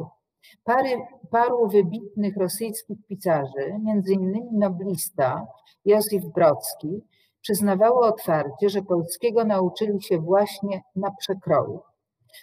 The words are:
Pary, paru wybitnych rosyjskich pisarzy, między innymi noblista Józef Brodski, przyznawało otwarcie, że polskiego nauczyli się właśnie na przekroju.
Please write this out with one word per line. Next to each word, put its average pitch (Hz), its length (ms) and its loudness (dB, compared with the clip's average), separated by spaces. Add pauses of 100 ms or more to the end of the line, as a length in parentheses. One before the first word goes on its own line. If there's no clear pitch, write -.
(640)
Pary, 262 260 2 (420)
paru 240 360 2
wybitnych 202 680 0
rosyjskich 208 600 -6 (100)
pisarzy, 151 760 -2
między 202 300 0
innymi 202 400 -2
noblista 180 920 -2 (380)
Józef 208 400 2 (100)
Brodski, 165 680 0 (400)
przyznawało 214 640 2
otwarcie, 165 640 0
że 196 120 -2
polskiego 196 640 0
nauczyli 196 560 0
się 180 180 0
właśnie 196 640 0 (140)
na 196 240 -4
przekroju. 165 640 -2 (600)